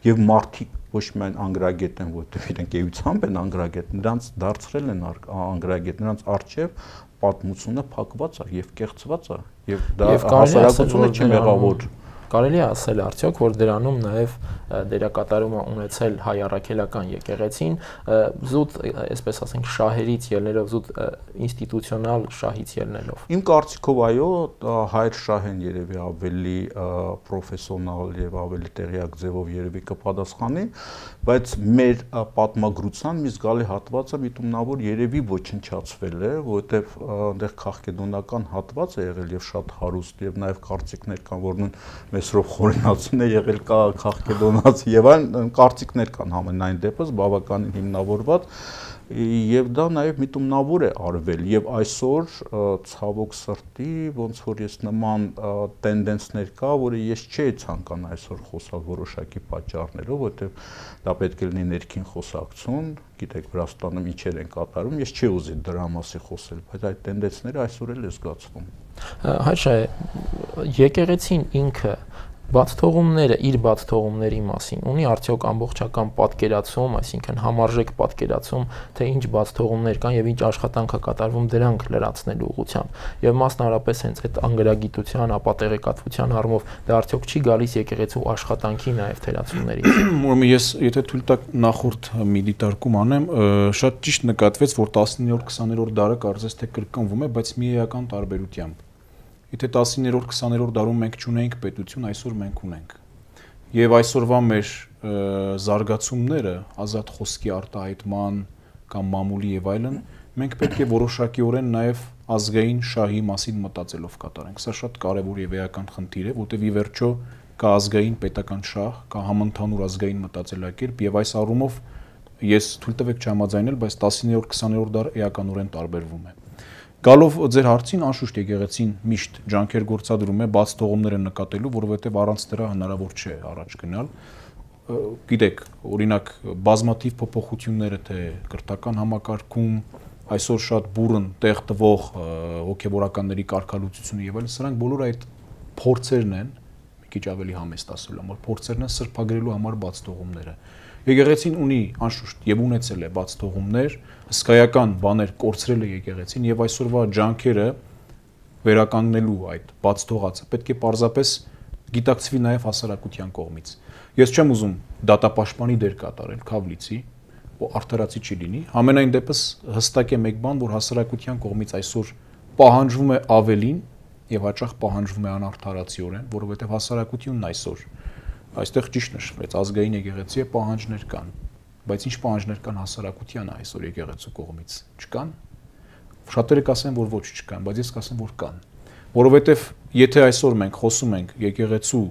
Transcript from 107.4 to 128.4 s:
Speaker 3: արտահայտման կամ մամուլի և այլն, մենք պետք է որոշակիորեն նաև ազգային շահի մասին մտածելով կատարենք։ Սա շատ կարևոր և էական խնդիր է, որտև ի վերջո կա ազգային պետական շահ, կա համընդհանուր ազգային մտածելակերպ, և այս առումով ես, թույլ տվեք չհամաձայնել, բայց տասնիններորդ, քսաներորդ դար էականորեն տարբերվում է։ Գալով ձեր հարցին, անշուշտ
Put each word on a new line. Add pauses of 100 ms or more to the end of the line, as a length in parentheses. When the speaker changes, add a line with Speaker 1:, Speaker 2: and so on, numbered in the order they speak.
Speaker 3:
արտահայտման (480)
կամ
մամուլի
և
այլն, (340)
մենք
պետք
է
որոշակիորեն
նաև (320)
ազգային
շահի
մասին
մտածելով
կատարենք։
Սա
շատ
կարևոր
և
էական
խնդիր
է,
որտև
ի
վերջո (440)
կա
ազգային
պետական
շահ, (120)
կա
համընդհանուր
ազգային
մտածելակերպ,
և
այս
առումով (580)
ես, (100)
թույլ
տվեք
չհամաձայնել,
բայց
տասնիններորդ,
քսաներորդ
դար
էականորեն
տարբերվում
է։ (720)
Գալով (180)
ձեր
հարցին,
անշուշտ